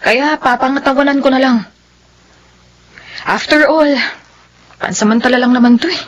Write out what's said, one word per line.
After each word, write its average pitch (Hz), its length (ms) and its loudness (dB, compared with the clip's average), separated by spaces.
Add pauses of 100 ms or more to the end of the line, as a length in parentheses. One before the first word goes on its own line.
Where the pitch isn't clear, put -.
Kaya 277 400 -2
papangatawanan 277 800 0
ko 277 80 0
na 262 120 0
lang. 262 160 2 (1700)
After 302 460 0
all, 302 220 2 (880)
pansamantala 226 580 0
lang 247 140 2
naman 240 260 4
to 330 80 -2
eh. 359 200 -6